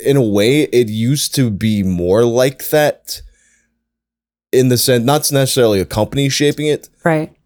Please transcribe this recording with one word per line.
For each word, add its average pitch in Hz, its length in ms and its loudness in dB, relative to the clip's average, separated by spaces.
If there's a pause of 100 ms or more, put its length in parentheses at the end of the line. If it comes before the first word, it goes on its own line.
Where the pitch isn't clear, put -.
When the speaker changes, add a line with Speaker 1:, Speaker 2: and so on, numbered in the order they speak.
Speaker 1:
in 139 120 2
a 135 60 2
way, 110 400 2
it 120 260 0
used 117 480 -2
to 127 140 0
be 104 320 -2
more 92 420 2
like 127 460 -2
that - 520 -2 (1300)
in 127 160 4
the 123 100 2
sense, 120 260 0
not 143 280 0
necessarily 127 480 2
a 90 40 -2
company 135 440 -2
shaping 147 380 -2
it. 147 220 -4 (160)
Speaker 2:
Right. 160 300 -2 (120)